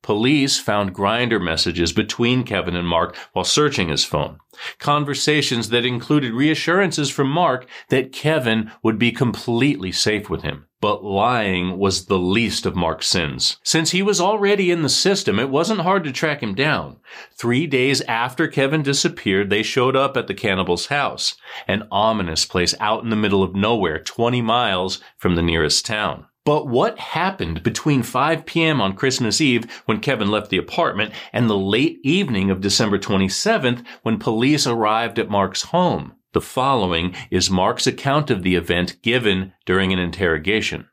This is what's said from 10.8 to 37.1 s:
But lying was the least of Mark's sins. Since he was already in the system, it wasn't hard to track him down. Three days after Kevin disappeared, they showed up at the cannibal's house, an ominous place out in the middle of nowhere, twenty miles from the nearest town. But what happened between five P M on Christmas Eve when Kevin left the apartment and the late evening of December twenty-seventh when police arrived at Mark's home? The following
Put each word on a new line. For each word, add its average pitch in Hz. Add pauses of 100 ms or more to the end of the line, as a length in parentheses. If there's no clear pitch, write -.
But 104
lying 98
was 98
the 98
least 95
of 87
Mark's 82
sins. 73
Since 160
he 180
was 196
already 202
in 170
the 139
system, 185
it 135
wasn't 170
hard 180
to 139
track 147
him 104
down. 101 (380)
Three 123
days 135
after 123
Kevin 147
disappeared, 104
they 107
showed 127
up 135
at 113
the 95
cannibal's 92
house, - (300)
an 107
ominous 98
place 87
out 107
in 117
the 110
middle 101
of 92
nowhere, 98
twenty 123
miles 107 (160)
from 90
the 85
nearest 82
town. 107 (180)
But 151
what 147
happened 156
between 135
five 151
P 165
M 156
on 95
Christmas 120
Eve 120 (220)
when 110
Kevin 110
left 104
the 95
apartment 104 (200)
and 113
the 104
late 110
evening 135
of 95
December 101
twenty-seventh 120 (200)
when 110
police 127
arrived 113
at 98
Mark's 98
home? 123 (200)
The -
following 92 (140)